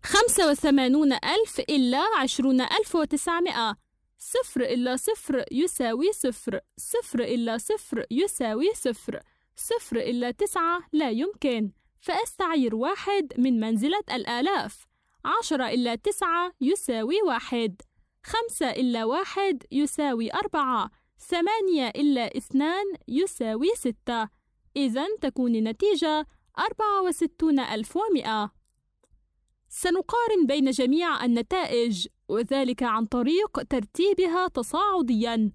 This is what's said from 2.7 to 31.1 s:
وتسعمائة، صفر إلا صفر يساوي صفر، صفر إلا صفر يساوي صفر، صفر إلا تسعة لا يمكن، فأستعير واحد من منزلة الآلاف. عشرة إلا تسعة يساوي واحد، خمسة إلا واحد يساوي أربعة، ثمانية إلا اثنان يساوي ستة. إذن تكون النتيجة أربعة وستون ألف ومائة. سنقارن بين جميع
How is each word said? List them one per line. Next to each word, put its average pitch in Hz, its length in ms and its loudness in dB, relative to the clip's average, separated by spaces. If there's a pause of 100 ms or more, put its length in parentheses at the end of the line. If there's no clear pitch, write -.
وتسعمائة، 311 840 0 (420)
صفر - 420 -2
إلا 247 360 0
صفر 269 560 -2
يساوي 277 600 0
صفر، - 480 -4 (160)
صفر - 440 -4
إلا 233 380 -2
صفر 269 520 -4
يساوي 277 640 0
صفر، - 460 -6 (360)
صفر - 400 -4
إلا 240 340 -2
تسعة 349 520 0 (100)
لا 302 180 2
يمكن، 240 600 -2 (280)
فأستعير 330 720 0
واحد 349 640 -2
من 247 220 4
منزلة 226 520 0
الآلاف. 254 760 -4 (380)
عشرة 294 440 0
إلا 240 260 0
تسعة 349 680 -2
يساوي 269 640 0
واحد، 233 600 -2 (420)
خمسة 453 460 -2
إلا 240 340 -2
واحد 359 580 -2 (100)
يساوي 269 600 -2
أربعة، 262 580 -2 (280)
ثمانية 359 720 0
إلا 269 480 0
اثنان 330 480 0 (240)
يساوي 247 680 -2
ستة. 226 520 -4 (480)
إذن 285 440 0
تكون 247 340 0
النتيجة 302 720 2 (320)
أربعة 415 440 0
وستون 320 580 2
ألف 220 360 -4
ومائة. 240 560 0 (1160)
سنقارن 381 800 0
بين 269 240 2
جميع 285 540 0